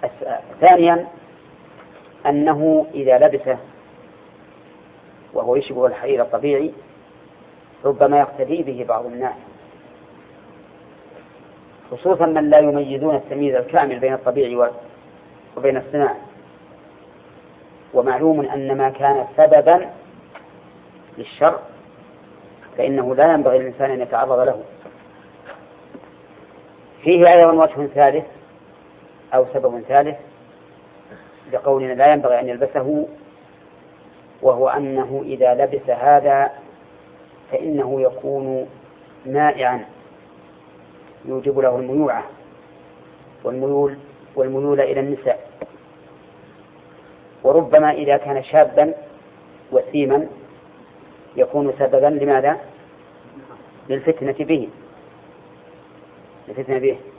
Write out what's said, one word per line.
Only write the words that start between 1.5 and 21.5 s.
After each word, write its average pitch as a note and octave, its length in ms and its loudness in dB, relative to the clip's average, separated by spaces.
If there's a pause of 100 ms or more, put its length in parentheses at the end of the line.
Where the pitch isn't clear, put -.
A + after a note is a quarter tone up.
أنه D3+ 680 2
إذا C3 240 2
لبسه C3+ 400 2 (1800)
وهو A#2+ 220 -2
يشبه C3+ 300 -2
الحرير B2+ 360 0
الطبيعي C#3 520 -2 (1120)
ربما C#3+ 340 2
يقتدي C#3 440 -4
به B2 260 -10
بعض A#2 160 -4
الناس، B2 300 -8 (2500)
خصوصًا E3 340 0
من D#3+ 240 0
لا D3+ 100 8
يميزون C#3+ 560 0
التمييز C#3 400 -4
الكامل B2+ 440 -2
بين C3 140 -2
الطبيعي B2+ 420 -2
و-، A#2+ 160 0 (880)
وبين C3 200 -2
الصناعي. C#3+ 400 -4 (1800)
ومعلوم C3+ 480 0
أن C3+ 360 -6
ما C3+ 120 0
كان C3+ 360 -2 (120)
سببًا D#3 520 4 (1300)
للشر - 420 -2 (1160)